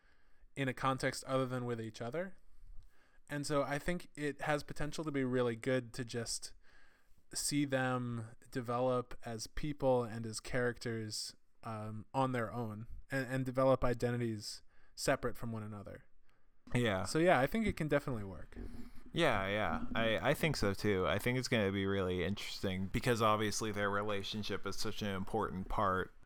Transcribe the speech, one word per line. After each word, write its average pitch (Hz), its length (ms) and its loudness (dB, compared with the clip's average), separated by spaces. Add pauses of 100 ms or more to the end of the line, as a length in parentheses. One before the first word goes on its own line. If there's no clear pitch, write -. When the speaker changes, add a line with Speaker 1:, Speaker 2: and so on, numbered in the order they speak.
(560)
Speaker 1:
in 135 120 -2
a 123 60 -2
context 131 540 -2
other 131 200 2
than 123 180 -4
with 120 160 -4
each 113 200 -8
other. 160 340 -6 (960)
And 143 180 -4
so 143 160 2
I 143 160 -2
think 175 360 -2
it 143 280 -4
has 147 180 2
potential 151 420 -2
to 156 80 -2
be 139 120 2
really 123 320 2
good 120 380 0
to 131 120 -6
just - 460 -6 (840)
see 147 320 0
them 127 600 0 (260)
develop 123 720 0
as 113 220 -6
people 131 560 2
and 113 240 -6
as 110 120 -6
characters, 117 920 -2 (300)
um, 107 500 -8
on 131 200 2
their 117 200 0
own 113 320 -4 (260)
and, 135 200 0
and 131 140 0
develop 131 380 6
identities 120 800 0 (340)
separate 131 400 0
from 117 160 -6
one 110 120 -6
another. 104 400 -10 (720)
Speaker 2:
Yeah. 107 300 4
Speaker 1:
So, 156 140 2
yeah, 170 200 8
I 135 80 6
think 226 200 0
it 185 100 0
can 156 100 0
definitely 139 360 2
work. 90 320 -10 (560)
Speaker 2:
Yeah, 117 360 4
yeah. 98 320 2 (160)
I, 113 240 4 (100)
I 147 40 6
think 151 240 2
so, 101 160 4
too. 95 340 2
I 82 120 4
think 123 180 2
it's 127 100 -2
gonna 104 240 4
be 98 140 0
really 92 380 2
interesting 95 680 -2
because 117 300 2
obviously 107 500 4
their 101 180 2
relationship 101 800 0
is 98 80 -2
such - 260 0
an 107 80 0
important 95 600 -2
part. 92 420 2 (140)